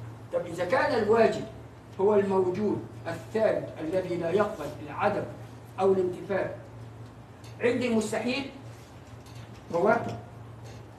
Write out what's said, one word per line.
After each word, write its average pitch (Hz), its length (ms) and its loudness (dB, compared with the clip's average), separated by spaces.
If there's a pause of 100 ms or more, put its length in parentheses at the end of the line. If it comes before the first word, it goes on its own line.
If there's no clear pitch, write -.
(340)
طب 170 120 0
إذا 170 200 -4
كان 262 380 2
الواجب 220 400 6 (580)
هو 208 140 6
الموجود 190 640 4 (260)
الثابت 208 600 2 (120)
الذي 170 360 0
لا 170 160 0
يقبل 202 340 2 (200)
العدم - 380 0 (560)
أو 190 140 6
الانتفاء، - 640 0 (1040)
عندي 247 260 4
المستحيل 226 600 0 (1300)
هو 208 220 6 (1000)